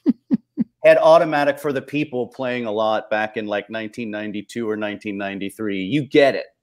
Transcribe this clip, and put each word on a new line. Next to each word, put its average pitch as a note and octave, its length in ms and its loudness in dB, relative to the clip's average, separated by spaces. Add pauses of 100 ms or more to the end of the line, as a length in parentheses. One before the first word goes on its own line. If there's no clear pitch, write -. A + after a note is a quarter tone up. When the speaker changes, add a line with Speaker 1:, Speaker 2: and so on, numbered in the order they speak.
Speaker 1:
<laughs> - 800 -2
Speaker 2:
had D#3+ 140 8
Automatic D#3 580 4
for D3 160 -4
the C3 80 -4
People C3 460 -4
playing B2 380 -6
a A2 60 -4
lot A2 380 0
back G#2+ 280 0
in, G#2+ 100 -4
like, G#2 220 -4
nineteen A2+ 420 -8
ninety-two G#2+ 580 -8
or G#2+ 80 -2
nineteen G#2 400 -6
ninety-three, G2 680 -6
you C3 200 -2
get C3+ 320 4
it. F2 120 -8 (160)